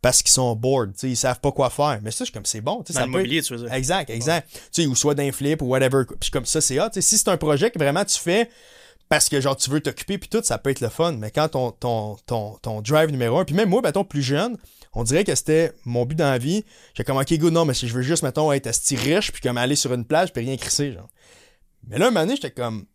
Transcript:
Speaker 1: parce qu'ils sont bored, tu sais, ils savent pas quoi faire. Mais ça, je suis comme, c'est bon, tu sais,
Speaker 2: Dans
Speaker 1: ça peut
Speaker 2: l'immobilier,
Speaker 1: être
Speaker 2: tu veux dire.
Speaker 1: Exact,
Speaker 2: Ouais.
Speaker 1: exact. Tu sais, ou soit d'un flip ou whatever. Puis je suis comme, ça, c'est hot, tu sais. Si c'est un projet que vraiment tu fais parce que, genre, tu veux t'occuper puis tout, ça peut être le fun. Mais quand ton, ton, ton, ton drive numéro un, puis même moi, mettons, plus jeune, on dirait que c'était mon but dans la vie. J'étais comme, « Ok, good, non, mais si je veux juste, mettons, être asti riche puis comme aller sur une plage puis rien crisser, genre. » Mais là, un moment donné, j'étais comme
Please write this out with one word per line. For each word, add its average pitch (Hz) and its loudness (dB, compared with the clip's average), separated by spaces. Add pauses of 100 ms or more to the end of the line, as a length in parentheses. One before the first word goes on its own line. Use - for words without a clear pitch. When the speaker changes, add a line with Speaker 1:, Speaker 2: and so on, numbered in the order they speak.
Speaker 1:
parce - 4
qu'ils - 2
sont 123 2
bored, 117 0
tu - -14
sais, 131 -4
ils 123 -2
savent 123 0
pas 139 0
quoi 131 0
faire. 143 0
Mais 110 -6
ça, - -6
je 254 -4
suis - -10
comme, 101 -12
c'est 110 -4
bon, 180 -4
tu - -10
sais, 135 -2
Speaker 2:
Dans 123 2
Speaker 1:
ça - -
peut 127 -6
Speaker 2:
l'immobilier, 185 0
Speaker 1:
être 143 -4
Speaker 2:
tu 131 -6
veux 117 -8
dire. 120 -8
Speaker 1:
Exact, 139 -2
Speaker 2:
Ouais. 117 -6
Speaker 1:
exact. 147 -2 (220)
Tu 170 2
sais, 151 4
ou 127 0
soit 143 2
d'un 135 0
flip 147 -2
ou 131 -4
whatever. 131 4
Puis - -12
je - -4
suis - -2
comme, 127 -4
ça, 156 0
c'est 135 0
hot, 220 0
tu - -10
sais. 190 -2
Si - 4
c'est - 2
un 175 4
projet 151 2
que - -8
vraiment 156 2
tu - 0
fais 214 2 (600)
parce 156 4
que, 139 2
genre, 135 2
tu - -4
veux 147 0
t'occuper 185 -6
puis - -12
tout, 226 0
ça 110 -2
peut 139 -2
être 135 -2
le 113 -2
fun. 165 0
Mais 107 -6
quand 156 0
ton, 127 -2
ton, 110 -4 (100)
ton, 107 -4
ton 107 -6
drive 156 4
numéro 127 0
un, 185 0
puis 143 -4
même 214 2
moi, 220 4
mettons, 190 0
plus 143 -4
jeune, 160 0 (360)
on 117 -2
dirait 143 2
que 175 0
c'était 160 2 (120)
mon 120 0
but 151 -6
dans 156 2
la 131 2
vie. 165 0 (300)
J'étais - -6
comme, « 135 0
Ok, 147 0
good, 160 4
non, 165 4
mais 135 2
si 120 -2
je 113 -4
veux 127 -2
juste, 156 0
mettons, 151 0
être 139 0
asti - 0
riche 147 0
puis - -12
comme 123 -2
aller 127 2
sur 127 0
une 120 -4
plage 170 2
puis 117 -4
rien 131 -4
crisser, 143 -2
genre. » 87 -18 (760)
Mais 127 -8
là, 202 4
un - 4
moment 196 2
donné, 247 0
j'étais 143 -8
comme 113 -6